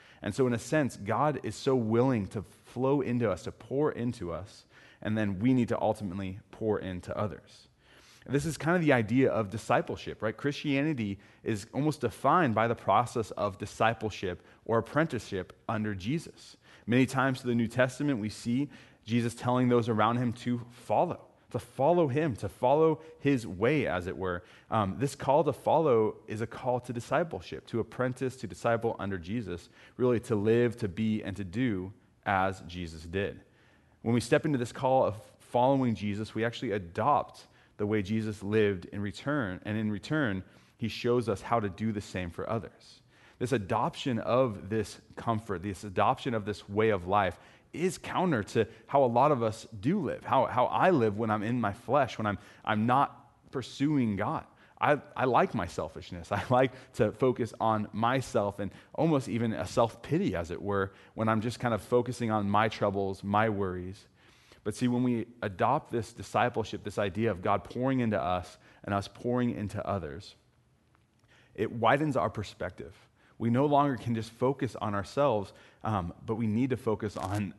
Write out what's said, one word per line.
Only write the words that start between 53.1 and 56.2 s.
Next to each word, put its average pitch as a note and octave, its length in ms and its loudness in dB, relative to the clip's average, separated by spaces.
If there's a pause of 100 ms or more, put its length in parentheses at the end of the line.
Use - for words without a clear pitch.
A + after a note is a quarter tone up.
pursuing C3+ 640 0
God. A2+ 300 -4 (360)
I, D3 180 6 (180)
I B2 80 0
like C3+ 300 4
my F#2+ 120 0
selfishness. F2 640 -8